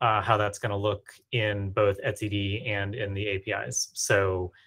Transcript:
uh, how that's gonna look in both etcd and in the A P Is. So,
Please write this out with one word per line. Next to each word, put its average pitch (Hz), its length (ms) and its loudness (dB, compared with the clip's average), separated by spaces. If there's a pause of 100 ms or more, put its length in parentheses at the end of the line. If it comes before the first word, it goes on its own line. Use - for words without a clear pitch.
uh, 110 200 4
how 113 160 2
that's 104 220 0
gonna 104 180 -2
look 101 360 -2 (180)
in 104 400 0
both 101 300 4
etcd 101 640 -2
and 101 280 -2
in 101 180 -4
the 101 140 -4
A 98 120 -2
P 107 120 -6
Is. 113 420 -4
So, 92 580 2 (160)